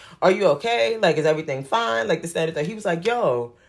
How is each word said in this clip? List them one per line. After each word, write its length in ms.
"Are 80
you 160
okay? 500
Like, 220
is 80
everything 380
fine?" 440
Like, 140
this, 100
that, 160
and 80
the 40
third. 60
He 80
was 120
like, 200
"Yo, 460